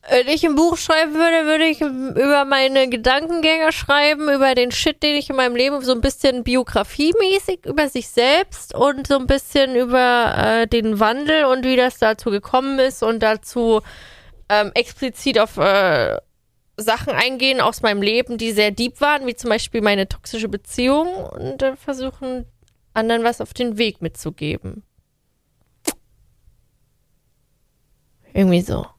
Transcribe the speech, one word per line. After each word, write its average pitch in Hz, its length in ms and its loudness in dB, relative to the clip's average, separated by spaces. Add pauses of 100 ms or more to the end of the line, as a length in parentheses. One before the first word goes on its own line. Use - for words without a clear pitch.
Wenn 254 200 2
ich 311 160 2
ein 302 100 2
Buch 330 220 2
schreiben 320 360 0
würde, 330 320 2
würde 311 200 2
ich 311 160 0
über 269 640 0
meine 269 440 2
Gedankengänge 311 840 0
schreiben, 294 600 0
über 269 220 2
den 247 160 0
Shit, - 320 -2
den 294 140 2
ich 285 120 -6
in 269 60 -4
meinem 247 220 0
Leben, 269 260 0
so 254 80 0
ein 240 100 0
bisschen 254 440 0
biografiemäßig 349 1200 0
über 285 240 -2
sich 247 180 -8
selbst 277 680 0
und 277 340 0
so 277 120 2
ein 254 80 -6
bisschen 269 480 0
über, 240 880 2
äh, 226 40 -2
den 220 340 0
Wandel 294 440 2
und 254 200 0
wie 262 100 2
das 247 240 2
dazu 220 320 0
gekommen 262 480 -2
ist 262 240 0
und 226 160 0
dazu, 220 640 0 (680)
ähm, 208 260 2
explizit 240 640 -2
auf, 214 180 0
äh, 170 600 2 (600)
Sachen 220 360 -2
eingehen 254 460 0
aus - 220 0
meinem 208 200 0
Leben, 233 360 0
die 226 160 -4
sehr 208 180 2
deep 240 300 -6
waren, 285 260 0
wie 240 80 -6
zum 233 140 -8
Beispiel 220 320 -2
meine 202 260 0
toxische - 400 -8
Beziehung 269 680 -2
und, - 460 -10
äh, 269 140 -2
versuchen, 262 680 -10 (480)
anderen 226 320 0
was 240 160 -2
auf - 120 -12
den 233 240 -4
Weg 214 240 -2
mitzugeben. - 840 -10 (3500)
Irgendwie 180 280 4
so. - 260 -6 (120)